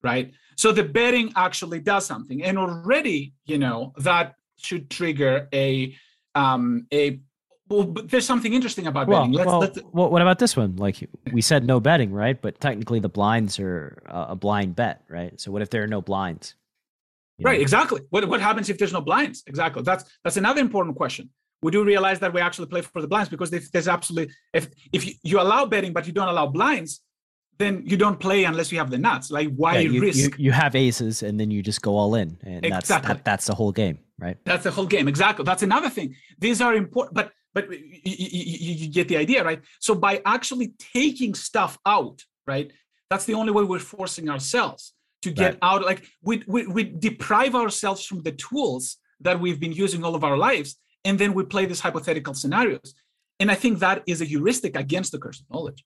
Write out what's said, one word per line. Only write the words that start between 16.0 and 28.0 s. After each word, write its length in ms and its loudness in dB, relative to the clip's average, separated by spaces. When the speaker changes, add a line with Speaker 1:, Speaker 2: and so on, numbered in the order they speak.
Speaker 2:
blinds? 540 -6
You 80 -6
Speaker 1:
Right, 120 4
Speaker 2:
know? 40 2
Speaker 1:
exactly. 480 2
What, 180 0
what 140 0
happens 280 0
if 80 -2
there's 160 0
no 80 -2
blinds? 460 -2
Exactly. 360 -4
That's, 220 0
that's 140 -2
another 240 2
important 360 0
question. 320 -4
We 100 0
do 120 4
realize 360 4
that 140 -2
we 80 0
actually 260 -2
play 140 -4
for 200 -8
the 60 -6
blinds 220 0
because 220 -6
if 200 -8
there's 160 0
absolutely, 460 -2
if, 160 0
if 120 -2
you, 80 -8
you 180 2
allow 240 4
betting, 260 -2
but 160 -4
you 60 -10
don't 160 0
allow 180 0
blinds, 540 -2
then 280 0
you 120 0
don't 220 2